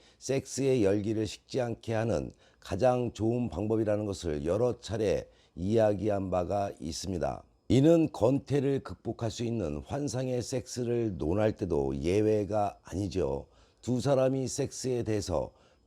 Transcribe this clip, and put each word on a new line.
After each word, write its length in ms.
섹스의 640
열기를 420
식지 340
않게 360
하는 360
가장 540
좋은 360
방법이라는 560
것을 400
여러 360
차례 460
이야기한 720
바가 500
있습니다. 640
이는 420
권태를 720
극복할 480
수 120
있는 440
환상의 560
섹스를 760
논할 360
때도 440
예외가 880
아니죠. 640
두 180
사람이 480
섹스에 540
대해서 500